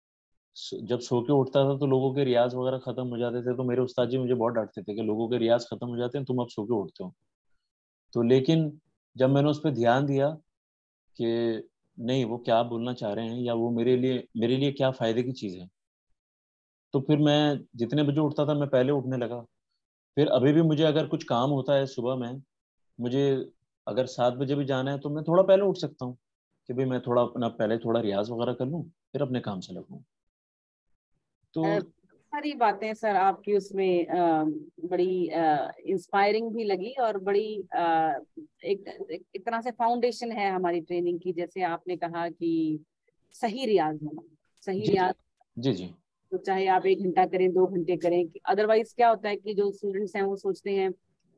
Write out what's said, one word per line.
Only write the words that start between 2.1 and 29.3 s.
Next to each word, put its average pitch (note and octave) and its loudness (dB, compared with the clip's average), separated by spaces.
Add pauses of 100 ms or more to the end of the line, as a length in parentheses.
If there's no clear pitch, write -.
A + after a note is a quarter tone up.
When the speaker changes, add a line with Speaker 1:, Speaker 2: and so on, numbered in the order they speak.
Speaker 1:
के C#3+ 0
रियाज B2 2
वगैरह B2+ -2
खत्म B2+ -6
हो A#2+ -6
जाते A#2+ -2
थे, B2 -2
तो C3 -4
मेरे B2 0
उस्ताद B2 -2
जी B2+ -2
मुझे B2+ 0
बहुत A#2 0
डांटते G#2+ -6
थे G#2 -8
कि A2+ -6
लोगों A2 -2
के B2 0
रियाज A#2 2
खत्म A#2+ -10
हो A#2+ -6
जाते A#2+ -4
हैं, C#3 -6
तुम B2+ -2
अब A#2+ -4
सो G#2+ -8
के A#2+ -2
उठते G2 -4
हो। F#2 -12 (960)
तो A#2 0
लेकिन D3 4 (380)
जब B2+ 4
मैंने C#3 4
उस D3 -2
पर D#3+ 2
ध्यान A#2+ 4
दिया C#3 2 (920)
कि A#2 0 (360)
नहीं, B2 0
वो A2+ -4
क्या A#2 2
बोलना A#2 -4
चाह A2 -6
रहे A2+ -6
हैं A#2+ -6
या A#2 -2
वो A#2 0
मेरे A#2+ 2
लिए, B2 0 (100)
मेरे A#2 2
लिए C#3 2
क्या C3+ 0
फायदे A#2 0
की B2+ -4
चीज G2+ -8
है, F#2 -16 (1200)
तो C#3 0
फिर D3 2
मैं D3 2 (100)
जितने B2 0
बजे C#3+ 0
उठता D3+ 0
था, D3+ 0
मैं C#3+ -2
पहले C3 2
उठने C3 -2
लगा। A#2+ -6 (720)
फिर D3 4
अभी B2+ 6
भी E3 6
मुझे D#3 4
अगर D3+ 2
कुछ D#3+ -4
काम B2 0
होता C#3 0
है C#3 2
सुबह C3 -4
में, B2+ -8 (560)
मुझे C3+ 0 (360)
अगर B2+ 0
सात B2 0
बजे C3+ -2
भी C#3+ -2
जाना C3 -2
है, C#3+ -4
तो D3 -8
मैं D3+ -4
थोड़ा F3 4
पहले F#3+ 6
उठ F#3 0
सकता C#3 -8
हूँ B2 -10 (500)
कि C3 -8
भाई, C3 0
मैं B2+ -2
थोड़ा B2 2
अपना, A#2+ -2
पहले A2+ 0
थोड़ा A#2 0
रियाज G#2 -2
वगैरह A#2 -2
कर B2+ -4
लूँ, D#3+ -6
फिर - -10
अपने B2+ -2